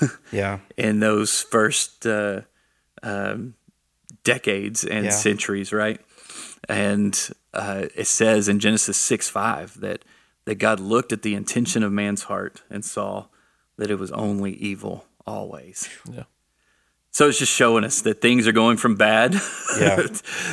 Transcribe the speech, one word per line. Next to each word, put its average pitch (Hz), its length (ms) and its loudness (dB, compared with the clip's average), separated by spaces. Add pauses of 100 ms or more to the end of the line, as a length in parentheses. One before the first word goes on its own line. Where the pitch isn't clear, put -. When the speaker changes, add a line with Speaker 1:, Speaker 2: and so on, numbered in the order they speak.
(120)
Speaker 1:
<laughs> - 200 -18
Speaker 2:
Yeah. 98 260 -2 (180)
Speaker 1:
in 107 220 0
those 107 440 2
first, - 680 0
uh, 104 320 0 (640)
um, 104 500 -6 (680)
decades 107 580 0
and 104 220 -2
Speaker 2:
Yeah. 104 80 -2
Speaker 1:
centuries, 101 600 0
right? 107 280 -2 (680)
And, 104 480 0 (380)
uh, 98 300 -4 (100)
it - 140 -4
says 107 400 4
in 101 100 4
Genesis 104 380 2
six - 320 0
five 101 520 -4
that, 98 240 -8 (420)
that 110 100 -4
God 104 240 2
looked 113 320 0
at 107 100 -4
the 104 140 -2
intention 113 480 -2
of 101 80 0
man's 101 320 -2
heart 95 440 -8
and 101 160 -10
saw 98 420 -6 (500)
that 104 160 -4
it 98 80 -2
was 92 100 -6
only 101 440 -2
evil 101 500 -8 (200)
always. 104 640 -12 (240)
Speaker 3:
Yeah. 120 120 -14 (880)
Speaker 1:
So 147 160 6
it's 131 100 2
just 131 140 0
showing 113 320 4
us - 180 -2
that 110 180 0
things 120 280 4
are 113 40 4
going 113 240 6
from 110 200 2
bad 110 380 4 (240)
<laughs> - 220 -4
Speaker 2:
Yeah. 98 260 4 (460)